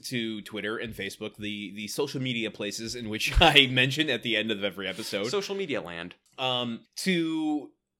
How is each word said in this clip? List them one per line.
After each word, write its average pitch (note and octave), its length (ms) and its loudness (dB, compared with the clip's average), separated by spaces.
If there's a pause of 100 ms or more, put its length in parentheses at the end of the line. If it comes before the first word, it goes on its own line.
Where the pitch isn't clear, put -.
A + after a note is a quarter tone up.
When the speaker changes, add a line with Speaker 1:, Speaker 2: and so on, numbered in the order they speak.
Speaker 1:
to A2+ 360 -4
Twitter G#2+ 340 -4
and A2 160 -6
Facebook, G2+ 440 -8
the, G#2 400 -6
the G#2+ 100 -8
social C#3 340 -2
media A#2 300 -2
places A2 460 -6
in A#2 120 -8
which A2 280 0
<laughs> C3+ 40 8
I D3 300 10
mention C3+ 400 2
at A#2 140 0
the A2+ 120 2
end G#2+ 140 2
of G2+ 140 0
every F#2+ 240 -2
episode. G2+ 400 -2
Speaker 2:
Social G3 260 -2
media D3+ 260 -2
land. E2+ 360 -8 (200)
Speaker 1:
Um, B2 440 -2 (220)
to D#3+ 680 0 (300)